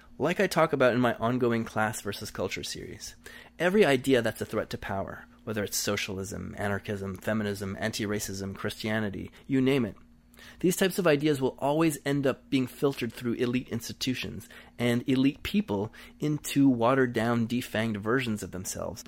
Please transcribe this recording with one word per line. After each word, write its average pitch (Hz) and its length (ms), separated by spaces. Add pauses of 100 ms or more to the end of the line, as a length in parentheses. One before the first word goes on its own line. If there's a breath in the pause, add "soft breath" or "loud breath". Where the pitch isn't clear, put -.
(160 loud breath)
like 160 220
I 196 80
talk 160 260
about 127 220
in 123 60
my 123 140
ongoing 117 500
class 107 360
versus 101 300
culture 92 320
series, - 540 (420 loud breath)
every 185 260
idea 135 380
that's 110 180
a 104 60
threat 104 240
to - 80
power, - 480 (160)
whether 107 220
it's - 120
socialism, 95 800
anarchism, 98 600
feminism, 101 640
anti-racism, 101 760
Christianity, 104 760 (160 loud breath)
you 131 120
name 131 240
it, 95 120 (640 loud breath)
these 180 160
types 190 220
of 185 80
ideas 147 340
will 127 180
always 147 480
end 143 200
up - 220
being 131 180
filtered 135 460
through 120 220
elite 123 340
institutions 104 800 (300 loud breath)
and 120 280
elite 135 360
people 110 500 (280 loud breath)
into 147 480
watered-down, 117 800
defanged 113 480
versions 110 460
of 92 100
themselves 87 560